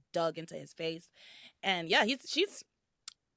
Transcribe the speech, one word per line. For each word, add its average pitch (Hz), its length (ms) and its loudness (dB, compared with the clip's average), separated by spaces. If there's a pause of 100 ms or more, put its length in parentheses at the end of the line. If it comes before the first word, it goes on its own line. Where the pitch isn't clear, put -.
(120)
dug 165 260 2
into 165 160 -10
his 147 180 -10
face. 165 360 -6 (540)
And 175 260 0
yeah, 240 160 6
he's, 254 240 0
she's, - 360 0 (720)